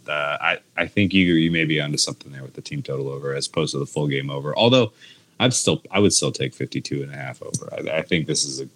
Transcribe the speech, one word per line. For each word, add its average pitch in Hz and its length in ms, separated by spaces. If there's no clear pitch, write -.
Uh, 73 340
I, 85 160
I 85 100
think 95 260
you, 90 200
you 82 180
may 82 140
be 76 140
onto 73 180
something 71 340
there 67 100
with 65 120
the - 80
team 73 200
total 67 280
over 69 260
as 69 120
opposed 78 260
to 71 60
the 69 60
full 73 220
game 69 220
over. 71 280
Although 120 360
I'm 127 100
still, 82 400
I 98 80
would 98 140
still 69 180
take 67 240
fifty-two - 480
and 69 100
a 69 40
half 67 260
over. - 300
I, - 240
I 80 40
think 80 260
this 73 180
is 67 160
a, 65 140